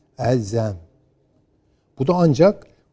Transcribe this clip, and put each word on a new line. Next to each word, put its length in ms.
elzem. 580
Bu 80
da 80
ancak 520